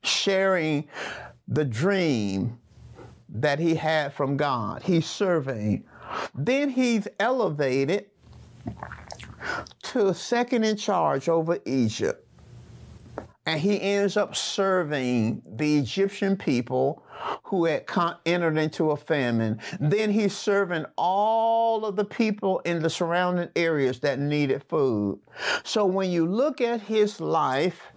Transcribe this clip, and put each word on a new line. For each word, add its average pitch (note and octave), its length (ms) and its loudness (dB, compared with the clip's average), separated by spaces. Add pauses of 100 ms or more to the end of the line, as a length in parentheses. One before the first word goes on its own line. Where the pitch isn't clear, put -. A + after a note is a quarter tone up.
sharing F#3 840 2 (580)
the C#3 180 0
dream A#2 920 0 (720)
that C#3+ 320 0
he E3 160 2
had D#3 360 0
from C#3 240 -2
God. B2+ 460 -2
He's E3+ 240 2
serving. C3 800 0 (500)
Then B3+ 340 0
he's A#3+ 380 0 (140)
elevated E3 880 0 (1800)
to G3 280 2
second A#3+ 520 0
in A3 120 2
charge D#3+ 520 0
over E3 360 2
Egypt. A2+ 600 0 (1200)
And D#3 140 -2
he G3 200 2
ends G3+ 360 2
up G#3 180 0
serving C#3+ 1120 0
the D3 320 0
Egyptian G3 580 0
people C3 680 0 (400)
who F3+ 200 0
had D#3 220 0
con-, E3+ 300 0 (100)
entered E3 320 2
into D#3 320 0
a D3 60 0
famine. A#2 640 0 (180)
Then G#3 320 2
he's G3+ 260 2
serving F#3 480 0 (120)
all A3 880 2
of G3+ 120 -2
the G#3 80 2
people G#3 560 0
in E3+ 220 -2
the D#3+ 80 2
surrounding F3 640 0
areas D3+ 460 2
that C3+ 180 0
needed C#3+ 460 0
food. A#2 560 0 (420)
So G#3 240 0
when F#3 240 0
you E3+ 160 2
look B3 340 0
at A#3 200 0
his G#3 400 0
life D3+ 600 0 (160)